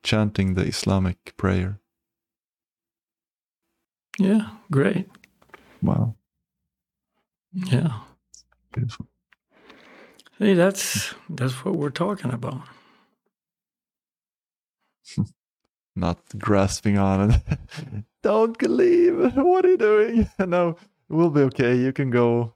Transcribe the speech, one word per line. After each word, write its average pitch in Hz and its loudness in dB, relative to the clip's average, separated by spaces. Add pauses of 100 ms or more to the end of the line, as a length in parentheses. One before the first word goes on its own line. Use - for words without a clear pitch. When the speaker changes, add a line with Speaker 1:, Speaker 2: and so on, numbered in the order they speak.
Speaker 1:
chanting 104 0
the 95 0
Islamic - -4
prayer." 92 -2 (2500)
Speaker 2:
Yeah, 202 0 (180)
great. 185 0 (720)
Speaker 1:
Wow. - 0 (1400)
Speaker 2:
Yeah. 165 -2 (800)
Speaker 1:
Beautiful. - -8 (1300)
Speaker 2:
See, 202 2
that's, - 0 (160)
that's 127 -6
what - -2
we're 147 -4
talking 170 -4
about. 120 -8 (2500)
Speaker 1:
<laughs> 107 -2 (720)
Not 87 -2 (180)
grasping 101 0
on 98 2
and, - -4
<laughs> - -20
"Don't 220 0
leave. 339 2
What 359 2
are 359 4
you 370 4
doing?" 214 2 (100)
<laughs> - -
"No, 175 0 (320)
we'll 165 2
be 147 2
okay. 127 2
You 127 0
can 135 -4
go. 120 2